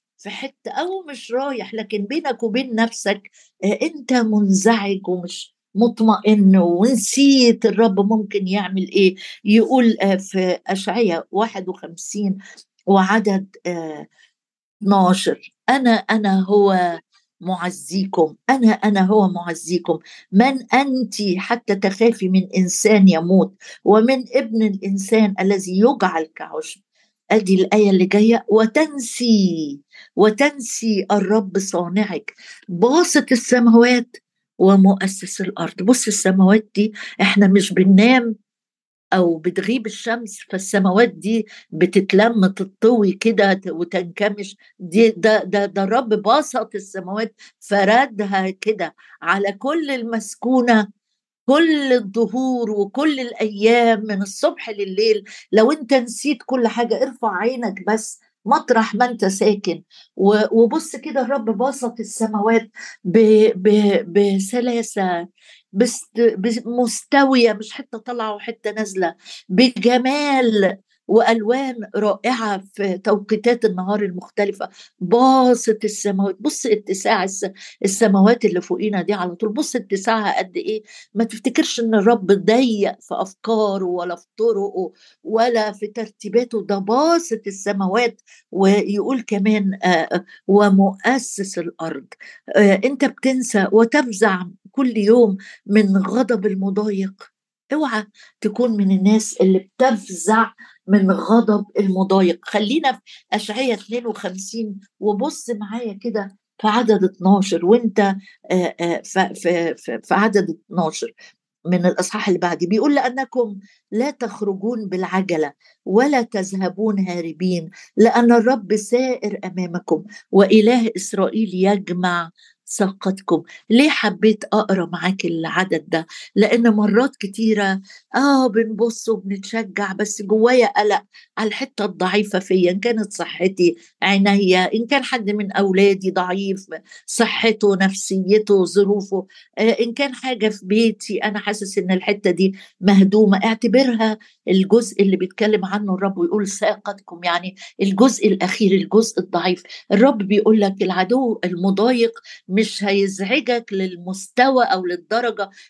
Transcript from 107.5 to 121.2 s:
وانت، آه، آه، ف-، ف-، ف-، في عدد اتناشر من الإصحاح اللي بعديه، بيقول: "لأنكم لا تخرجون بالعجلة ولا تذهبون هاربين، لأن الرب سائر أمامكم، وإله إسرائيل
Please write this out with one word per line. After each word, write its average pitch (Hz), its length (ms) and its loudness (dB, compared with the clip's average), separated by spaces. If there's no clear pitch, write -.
وانت، 226 340 2
آه، 190 800 -2
آه، 170 240 -4
ف-، - 140 -6
ف-، 180 300 -2
ف-، - 280 -10
في 180 80 0
عدد 196 360 0
اتناشر 165 640 -6
من 180 200 0
الإصحاح - 420 -2
اللي 175 120 0
بعديه، 175 280 -2
بيقول: 226 260 2
"لأنكم 254 640 -2
لا 247 180 -2
تخرجون 208 800 -6
بالعجلة 185 640 -4
ولا 247 380 2
تذهبون 196 800 -4
هاربين، 175 680 -4
لأن 233 360 6
الرب 220 440 2
سائر 240 680 -2
أمامكم، 175 600 -4
وإله 214 640 6
إسرائيل 196 580 -2